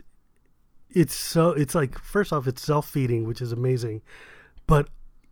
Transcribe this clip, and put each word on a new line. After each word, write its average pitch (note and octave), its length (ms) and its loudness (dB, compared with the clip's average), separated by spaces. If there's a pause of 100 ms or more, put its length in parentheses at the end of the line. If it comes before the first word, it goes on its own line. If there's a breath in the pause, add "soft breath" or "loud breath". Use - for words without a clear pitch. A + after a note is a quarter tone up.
(880)
it's E3 240 2
so, E3 380 2
it's C#3+ 240 0
like, C#3+ 240 0
first - 340 -2
off, C3+ 140 -2
it's B2+ 160 -6
self-feeding, C3 640 0
which A#2 140 -6
is A#2 100 -6
amazing. A#2+ 500 0 (640 loud breath)
But, C#3+ 240 4 (420)